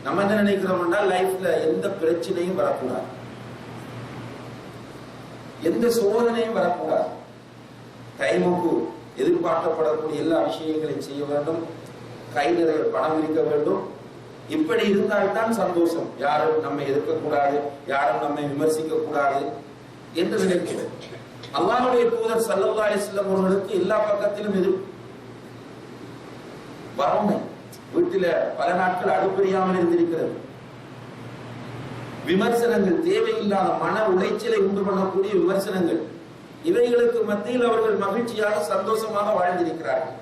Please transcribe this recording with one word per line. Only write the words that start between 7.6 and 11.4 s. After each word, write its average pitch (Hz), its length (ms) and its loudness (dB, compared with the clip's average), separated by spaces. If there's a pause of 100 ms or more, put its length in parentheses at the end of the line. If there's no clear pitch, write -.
டைமுக்கு 175 540 4 (440)
எதிர்பார்க்கப்படக்கூடிய 160 1040 2
எல்லா 156 200 2
விஷயங்களையும் 156 680 -2
செய்ய 143 160 -6
வேண்டும், 151 380 -2 (720)